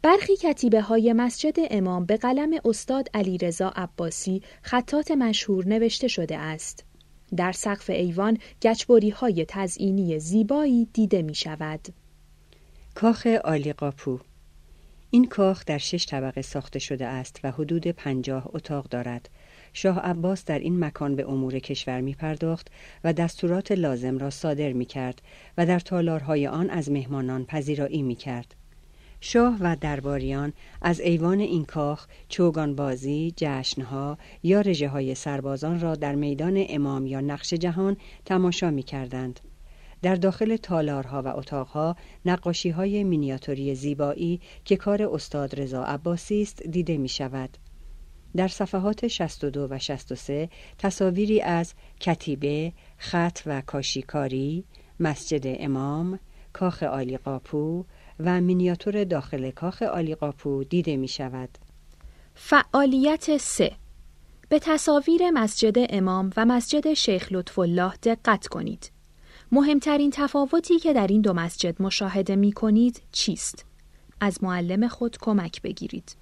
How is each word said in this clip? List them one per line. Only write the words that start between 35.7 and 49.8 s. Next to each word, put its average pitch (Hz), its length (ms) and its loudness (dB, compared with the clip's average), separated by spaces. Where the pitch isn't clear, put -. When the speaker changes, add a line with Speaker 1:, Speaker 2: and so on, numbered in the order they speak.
Speaker 2:
را 165 140 0
در 147 200 -4
میدان 147 540 0
امام 139 380 -2
یا 135 140 -4
نقش 143 340 -4
جهان 180 420 0
تماشا 180 460 2
می‌کردند. 131 720 -6
در 180 120 4
داخل 190 420 2
تالارها 143 680 -2
و 131 60 -4
اتاقها 147 680 -4
نقاشی‌های 180 800 0
مینیاتوری 139 680 -2
زیبایی 147 680 -2
که 196 120 2
کار 208 260 0
استاد 143 580 -4
رضا 127 240 -4
عباسی 170 580 -2
است - 200 -8
دیده 165 340 -2
می‌شود. 131 600 -6
در 185 120 2
صفحات 202 600 -2
شصت - 360 -4
و 143 60 -2
دو 139 200 -4
و 135 80 -8
شصت 135 340 -8